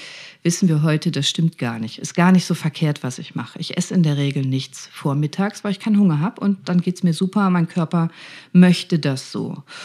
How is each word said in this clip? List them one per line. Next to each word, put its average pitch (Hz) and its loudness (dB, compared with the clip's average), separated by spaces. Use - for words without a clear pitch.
wissen 170 0
wir 151 2
heute, 156 2
das 143 -2
stimmt 165 -2
gar 117 -4
nicht. 110 -8
Ist - -12
gar 175 4
nicht 180 4
so 175 -2
verkehrt, 151 -2
was 127 -6
ich - -14
mache. - -10
Ich - -10
esse - -4
in 180 4
der 147 2
Regel 139 -2
nichts 131 -6
vor 139 -4
mittags, 196 -4
weil 208 -2
ich 190 -8
keinen 208 2
Hunger 170 4
hab 202 -4
und 202 -2
dann 180 2
geht's 175 -4
mir 175 2
super, 190 0
mein 175 2
Körper 165 0
möchte 180 6
das 139 -4
so. - -8